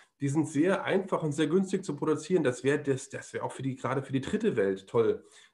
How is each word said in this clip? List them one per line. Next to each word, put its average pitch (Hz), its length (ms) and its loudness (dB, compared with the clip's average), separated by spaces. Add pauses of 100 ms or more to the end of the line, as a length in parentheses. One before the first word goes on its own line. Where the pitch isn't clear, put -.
(200)
die 143 80 0
sind 147 200 2
sehr 175 360 2
einfach 175 380 0
und 151 100 0
sehr 156 140 0
günstig 190 380 0
zu 151 120 -4
produzieren. 156 480 0
Das 127 200 0
wär 143 140 4
das, 135 300 -2
das - 240 -12
wär 113 120 -6
auch 123 80 -6
für - 100 -10
die, 131 140 -4
gerade 135 260 -4
für 131 100 -10
die 135 80 0
dritte 196 360 -2
Welt 98 320 0
toll. 110 360 2 (300)